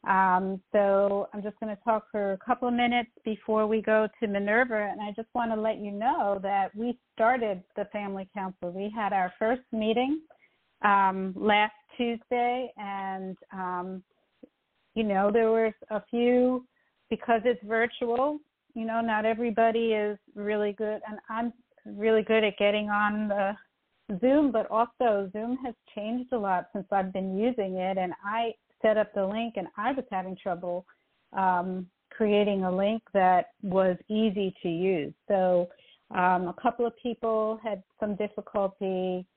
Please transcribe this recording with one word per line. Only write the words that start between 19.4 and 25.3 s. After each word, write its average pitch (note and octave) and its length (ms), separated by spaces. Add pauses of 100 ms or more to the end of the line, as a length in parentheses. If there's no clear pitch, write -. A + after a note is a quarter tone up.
is G#3 260 (160)
really G#3 380
good, G#3+ 340
and G#3+ 220
I'm A3+ 240 (320)
really G#3+ 380
good A3 200
at G3+ 140
getting G#3 340
on G#3 380
the G3+ 260 (640)
Zoom, C#4 320
but A3 180
also G#3+ 640